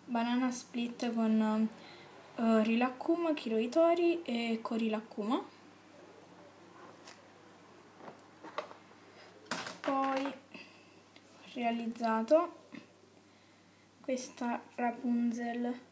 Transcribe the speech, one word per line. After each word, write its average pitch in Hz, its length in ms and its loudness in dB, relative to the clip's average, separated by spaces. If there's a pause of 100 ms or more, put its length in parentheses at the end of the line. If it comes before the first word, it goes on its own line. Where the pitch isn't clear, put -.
banana 240 480 0
split 240 600 -4
con, 220 560 4 (680)
eh, 226 260 6
Rilakkuma, 247 720 2
Kiroitori 330 880 2
e 233 400 -2
Korilakkuma. 220 800 -2 (4000)
Poi 269 440 0
ho 277 100 -4 (1200)
realizzato 233 1000 2 (1500)
questa 254 600 -4 (140)
Rapunzel 240 1040 -2 (120)